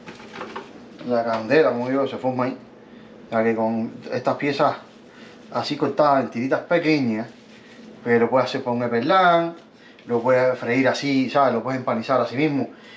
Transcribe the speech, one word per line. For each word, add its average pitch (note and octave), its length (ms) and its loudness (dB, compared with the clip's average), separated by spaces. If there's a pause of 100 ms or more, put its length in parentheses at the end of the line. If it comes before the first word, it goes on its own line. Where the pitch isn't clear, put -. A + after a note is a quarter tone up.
(1080)
la A#2+ 160 0
candela, A2+ 480 2
como A#2+ 200 -4
digo, A#2+ 180 0
se A2 80 -8
forma B2 280 -2
ahí. C3 120 -4 (720)
O - 40 -14
sea A2+ 140 0
que A2+ 100 2
con A2+ 380 -2 (180)
estas B2 260 -2
piezas C#3+ 400 0 (760)
así B2 240 -4
cortadas C#3 480 2
en G#2+ 60 -8
tiritas C3+ 300 -2
pequeñas, C3+ 680 0 (760)
pues A#2+ 160 4
lo A2+ 120 4
puedes B2+ 180 2
hacer C3 140 -6
con A#2+ 200 -2
el A#2+ 60 -2
perlán, E3+ 640 2 (520)
lo A#2 160 0
puedes B2+ 360 2
freír B2 300 2
así, C3 400 0
¿sabes? C3+ 240 4
Lo A2+ 100 -2
puedes B2+ 160 -4
empanizar B2 400 0
así A#2+ 180 -2
mismo C#3+ 340 0 (260)